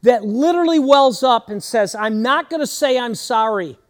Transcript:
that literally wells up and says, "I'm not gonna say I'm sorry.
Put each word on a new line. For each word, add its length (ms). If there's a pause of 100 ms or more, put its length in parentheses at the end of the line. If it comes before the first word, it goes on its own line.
that 200
literally 560
wells 440
up 260
and 120
says, 320
"I'm 280
not 280
gonna 180
say 300
I'm 180
sorry. 640 (100)